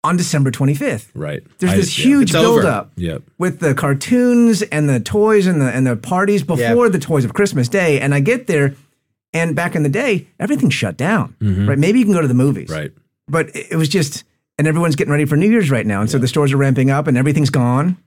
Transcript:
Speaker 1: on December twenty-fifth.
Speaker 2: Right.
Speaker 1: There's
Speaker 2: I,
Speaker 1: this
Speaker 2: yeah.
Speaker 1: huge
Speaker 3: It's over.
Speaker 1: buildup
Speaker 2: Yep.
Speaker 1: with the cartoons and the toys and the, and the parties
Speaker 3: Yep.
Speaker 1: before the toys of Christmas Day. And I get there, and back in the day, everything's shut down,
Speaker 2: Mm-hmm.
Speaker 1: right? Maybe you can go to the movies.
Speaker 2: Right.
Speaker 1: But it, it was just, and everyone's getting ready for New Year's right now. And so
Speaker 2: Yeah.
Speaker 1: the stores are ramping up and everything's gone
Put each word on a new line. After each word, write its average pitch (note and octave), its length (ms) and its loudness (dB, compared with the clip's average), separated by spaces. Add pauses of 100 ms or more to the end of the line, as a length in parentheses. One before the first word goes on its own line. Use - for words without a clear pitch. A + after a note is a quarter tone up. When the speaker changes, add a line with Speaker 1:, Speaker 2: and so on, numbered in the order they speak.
Speaker 1:
on E3+ 140 0
December C#3 340 0
twenty-fifth. C#3+ 640 -4
Speaker 2:
Right. D2 260 -8 (180)
Speaker 1:
There's F3+ 140 0
Speaker 2:
I, - 40 2
Speaker 1:
this F#3 200 -2
Speaker 2:
yeah. C#3+ 80 -4
Speaker 1:
huge C4+ 260 4
Speaker 3:
It's D#3 40 -2
over. A3+ 260 4
Speaker 1:
buildup C3 360 -2
Speaker 2:
Yep. E2 260 -6 (140)
Speaker 1:
with F3 220 -4
the D3+ 140 0
cartoons A#3 920 2
and D3+ 260 -2
the B2+ 100 2
toys G#3 480 2
and E3 140 2
the, C3 120 2
and C3 140 0
the B2 80 0
parties F#3 460 0
Speaker 3:
Yep. C#3 60 -6 (100)
Speaker 1:
before A#3 320 2
the F3+ 100 0
toys C#3+ 260 -2
of G2 80 -6
Christmas A#2+ 360 -2
Day. E3 320 0
And C#3+ 120 -2
I C#3+ 60 0
get A#3+ 280 0
there, C#3+ 280 0 (580)
and E3 220 -2
back E3+ 200 -4
in D#3 80 0
the C#3 60 0
day, G3+ 380 -2 (120)
everything's G#3+ 340 0
shut F#2 240 -4
down, F3+ 440 -2
Speaker 2:
Mm-hmm. G2+ 280 0
Speaker 1:
right? C#3 100 0
Maybe G3+ 200 2
you A#3 60 2
can G3+ 80 2
go E3+ 80 2
to D3 60 0
the B2 60 0
movies. B2 360 0
Speaker 2:
Right. D#2 220 -8 (360)
Speaker 1:
But D#3+ 280 -4
it, D3 160 -10
it F3 60 -6
was D#3+ 120 0
just, D3+ 340 -2 (340)
and C#3+ 100 0
everyone's D#3+ 280 0
getting D3 160 -2
ready D3 140 0
for D3 120 0
New F#3+ 120 2
Year's G#3 220 2
right A2 140 0
now. G2+ 160 0
And A2 80 -2
so C#3+ 80 -2
Speaker 2:
Yeah. A#2 40 0
Speaker 1:
the B2+ 60 0
stores C#3+ 240 0
are C#3 60 0
ramping C3+ 340 2
up C#3+ 160 0
and B2+ 100 2
everything's C#3+ 320 0
gone C3+ 580 0